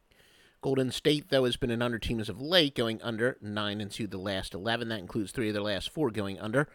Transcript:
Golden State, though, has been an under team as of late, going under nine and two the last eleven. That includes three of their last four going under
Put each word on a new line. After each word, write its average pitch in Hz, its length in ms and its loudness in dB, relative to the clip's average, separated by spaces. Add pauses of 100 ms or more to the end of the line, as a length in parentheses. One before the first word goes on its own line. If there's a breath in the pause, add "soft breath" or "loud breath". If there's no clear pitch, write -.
(600 soft breath)
Golden 131 300 2
State, 147 380 2
though, 135 160 6
has 120 120 2
been 123 120 0
an 117 140 0
under 120 160 0
team 117 200 -2
as 107 80 -4
of 107 140 -8
late, 151 320 4
going 113 300 0
under 117 360 0
nine 104 400 -2
and 101 120 -6
two 110 160 -6
the 95 100 -8
last 95 380 -4
eleven. 113 320 -2
That 113 100 -4
includes 92 340 -6
three 110 180 -2
of 104 40 0
their 104 80 -2
last 101 300 -2
four 151 180 0
going 98 300 -4
under 110 360 0